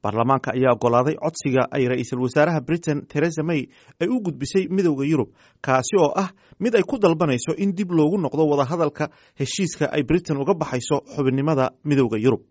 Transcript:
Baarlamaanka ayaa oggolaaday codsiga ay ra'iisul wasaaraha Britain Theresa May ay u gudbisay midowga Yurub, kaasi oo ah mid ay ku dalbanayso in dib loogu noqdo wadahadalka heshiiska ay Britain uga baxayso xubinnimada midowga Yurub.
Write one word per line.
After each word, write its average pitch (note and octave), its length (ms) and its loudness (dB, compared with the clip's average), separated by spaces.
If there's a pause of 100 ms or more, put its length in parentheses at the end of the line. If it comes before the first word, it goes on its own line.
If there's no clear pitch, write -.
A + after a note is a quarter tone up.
Baarlamaanka A#2 540 0
ayaa B2+ 160 4
oggolaaday B2 480 2
codsiga D3 500 -2
ay C#3 180 0
ra'iisul B2 360 -4
wasaaraha D3 400 2
Britain D#3 420 -4
Theresa D#3 360 -2
May D#3 260 -2 (320)
ay F3 80 -2
u B3 160 -2
gudbisay E3 460 -2
midowga E3 340 0
Yurub, C#3+ 240 0 (320)
kaasi C3 400 0
oo D3 160 2
ah F#3+ 140 -2 (280)
mid A3+ 160 -2
ay F#3 140 4
ku C#4 100 -4
dalbanayso E3 600 2
in G3 160 0
dib F3+ 180 -4
loogu D#3+ 240 2
noqdo D#3 320 0
wadahadalka D3 600 0 (260)
heshiiska D#3 560 -2
ay D3 100 0
Britain D#3 380 0
uga C#3 140 0
baxayso C#3+ 500 -2
xubinnimada C3+ 680 0 (140)
midowga C3+ 320 2
Yurub. A2+ 240 2 (100)